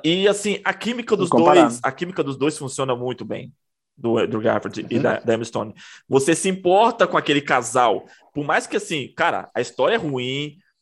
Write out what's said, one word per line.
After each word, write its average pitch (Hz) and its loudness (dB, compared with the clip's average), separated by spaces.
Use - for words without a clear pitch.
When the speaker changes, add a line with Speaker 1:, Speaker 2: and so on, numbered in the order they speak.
Speaker 1:
E, 180 2
assim, 202 -2
a 185 0
química 233 -2
dos 185 0
Speaker 2:
Incomparável. 160 6
Speaker 1:
dois, 120 0
a 131 -2
química 175 -6
dos 139 -4
dois 147 0
funciona 131 -4
muito 123 -6
bem, 113 -10
do 117 0
Andrew 107 0
Garfield 107 -2
e 120 -2
Speaker 2:
Uhum. 113 2
Speaker 1:
da, 117 0
da 113 0
Emma 113 -2
Stone. 113 -8
Você 135 4
se 190 -4
importa 190 2
com 175 -4
aquele 147 2
casal, 123 2
por 147 -6
mais 165 0
que, - -6
assim, 151 -6
cara, 139 -2
a 113 -2
história 131 0
é 226 -2
ruim, 143 -6